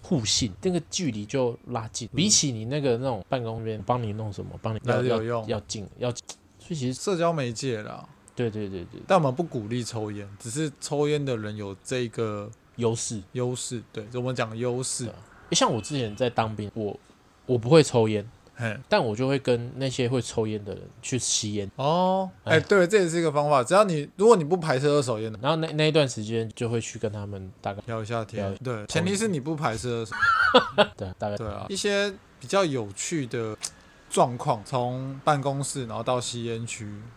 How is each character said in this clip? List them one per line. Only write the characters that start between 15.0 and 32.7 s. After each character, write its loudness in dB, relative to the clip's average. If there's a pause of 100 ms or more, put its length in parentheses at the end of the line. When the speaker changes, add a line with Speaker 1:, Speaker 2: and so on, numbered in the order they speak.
Speaker 1:
对 -8
啊。 -16 (360)
像 4
我 0
之 -6
前 -2
在 2
当 0
兵， -6
我， -4 (460)
我 2
不 0
会 10
抽 4
烟， -2 (280)
Speaker 2:
嘿。 -4 (140)
Speaker 1:
但 4
我 0
就 0
会 2
跟 0
那 -2
些 0
会 2
抽 -2
烟 -4
的 -8
人 -10 (180)
去 -4
吸 0
烟。 -2
Speaker 2:
哦， 2 (160)
Speaker 1:
哎。 4
Speaker 2:
哎， 8
对， 6
这 6
也 2
是 0
一 2
个 2
方 2
法。 6
只 2
要 8
你， 0
如 2
果 10
你 2
不 2
排 2
斥 2
二 6
手 0
烟 -4
的 -10
Speaker 1:
然 0
后 2
那， -2
那 4
一 4
段 4
时 -6
间 -2
就 -2
会 0
去 -10
跟 -2
他 -8
们 -10 (100)
大 -2
概 -2
Speaker 2:
聊 -4
一 -6
下 -2
天， -4
Speaker 1:
聊 -4
Speaker 2:
对， -4
前 2
提 2
是 0
你 0
不 -4
排 0
斥 -4
二 -2
手。 -8 (380)
Speaker 1:
<laughs> 4
对， -8 (120)
大 -2
概。 -4
Speaker 2:
对 -6
啊， -8
一 -6
些 0 (280)
比 -16
较 4
有 -2